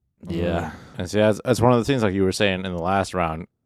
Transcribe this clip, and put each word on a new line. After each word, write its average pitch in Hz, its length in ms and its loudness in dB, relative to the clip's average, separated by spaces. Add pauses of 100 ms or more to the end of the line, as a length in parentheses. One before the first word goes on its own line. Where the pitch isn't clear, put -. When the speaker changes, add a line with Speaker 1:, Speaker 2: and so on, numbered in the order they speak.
(280)
Speaker 1:
Yeah. 85 440 -4 (260)
Speaker 2:
And 90 120 -6
see, 101 100 -2
that's, 107 240 4
that's 117 180 0
one 123 120 6
of 120 60 4
the 107 60 -2
things, 131 180 0
like 95 100 0
you 98 100 2
were 95 80 2
saying 95 340 0
in 92 100 -6
the 82 60 -4
last 95 340 0
round, 82 320 -2 (180)